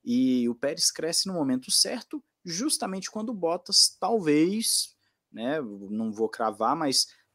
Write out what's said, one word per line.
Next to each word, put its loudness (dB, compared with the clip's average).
E 2
o -2
Pérez 0
cresce -2
no -6
momento -2
certo, 0
justamente -4
quando -8
o -6
Bottas, 2
talvez, 2
né, -4
não -4
vou -2
cravar, 0
mas 0